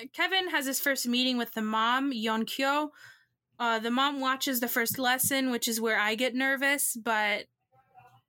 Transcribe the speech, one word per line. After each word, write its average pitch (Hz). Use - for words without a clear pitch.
Kevin 359
has 294
his 269
first 269
meeting 247
with 233
the 226
mom, 233
Yeon 220
Kyo. 285
Uh, 233
the 226
mom 269
watches 262
the 247
first 233
lesson, 262
which 240
is 226
where 220
I 214
get 240
nervous, 269
but 214